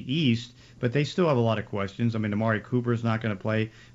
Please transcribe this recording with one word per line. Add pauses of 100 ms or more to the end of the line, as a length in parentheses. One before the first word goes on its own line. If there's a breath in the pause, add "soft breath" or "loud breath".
East, (260 soft breath)
but
they
still
have
a
lot
of
questions.
I
mean,
Amari
Cooper's
not
gonna
play (220 soft breath)